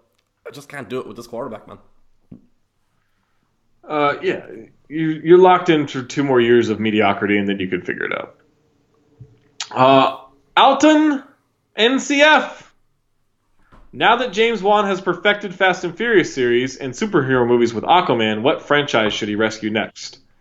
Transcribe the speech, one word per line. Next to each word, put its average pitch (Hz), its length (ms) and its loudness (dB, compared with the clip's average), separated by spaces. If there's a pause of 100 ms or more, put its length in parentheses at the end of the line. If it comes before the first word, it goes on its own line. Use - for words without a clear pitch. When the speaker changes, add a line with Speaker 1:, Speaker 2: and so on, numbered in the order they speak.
(460)
Speaker 1:
I - 40 -18
just 143 180 -20
can't 131 220 -16
do 127 100 -8
it - 60 -12
with 104 100 -18
this 120 100 -20
quarterback, 127 400 -12
man. 104 120 -20 (2000)
Speaker 2:
Uh, 147 380 -2
yeah, 165 240 -6 (420)
you, 160 200 -6 (160)
you're 175 140 8
locked 180 300 6
in 147 200 2
for 127 160 -8
two 143 180 -6
more 131 180 2
years 117 280 4
of 104 100 -4
mediocrity, 107 580 0
and 101 120 0
then 98 100 -2
you 92 80 -6
could 90 180 -6
figure - 200 -6
it 50 80 -6
out. - 240 -10 (1400)
Uh, 131 460 2 (380)
Alton 294 680 2 (500)
N 240 240 0
C 277 240 -2
F. - 500 0 (1200)
Now 180 240 2
that 247 160 -4
James 220 300 0
Wan 208 240 2
has 190 140 -2
perfected 202 520 -2
Fast 185 300 0
and 170 140 -8
Furious 214 360 0
series 123 440 -2
and 131 160 -10
superhero 131 540 0
movies 120 280 2
with 107 80 -6
Aquaman, 113 600 0
what 147 200 -2
franchise 135 500 0
should 107 160 -8
he 104 60 -4
rescue 110 340 -4
next? - 520 -8 (200)